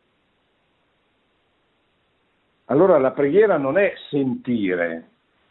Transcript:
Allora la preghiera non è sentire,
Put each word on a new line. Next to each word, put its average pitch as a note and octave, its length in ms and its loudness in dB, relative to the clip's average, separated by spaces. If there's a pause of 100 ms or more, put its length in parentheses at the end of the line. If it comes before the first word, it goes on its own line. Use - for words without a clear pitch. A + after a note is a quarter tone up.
(2750)
Allora E3 320 4
la C3 140 0
preghiera F3 440 2
non C#3+ 220 -2
è G3 160 0 (160)
sentire, G2+ 1000 -4 (420)